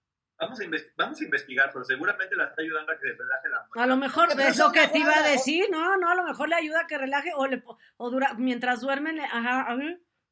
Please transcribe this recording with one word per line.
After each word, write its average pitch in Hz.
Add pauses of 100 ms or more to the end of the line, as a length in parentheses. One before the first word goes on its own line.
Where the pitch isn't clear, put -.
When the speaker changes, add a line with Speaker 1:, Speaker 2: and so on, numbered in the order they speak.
(380)
Speaker 1:
Vamos -
a 196
inves-, 160
vamos -
a -
investigar, 139
pero 127
seguramente 180
la 160
está -
ayudando 156
a 160
que -
se 120
relaje 127
la -
muela. 233
Speaker 2:
A 247
lo 262
mejor 277
Speaker 3:
Pero 277
Speaker 2:
es 294
Speaker 3:
es 240
Speaker 2:
lo 302
Speaker 3:
una 320
Speaker 2:
que 285
te 294
iba 302
a -
Speaker 3:
guarda, 302
¿no? 294
Speaker 2:
decir, 294
no, 349
no, 349
a 359
lo 359
mejor 302
le 339
ayuda 320
a 330
que 302
relaje 277
o 269
le 262
po-, 240 (200)
o 240
dura-, 262
mientras 247
duermen, 285
le, 294
ajá, 247
ajá, 294 (340)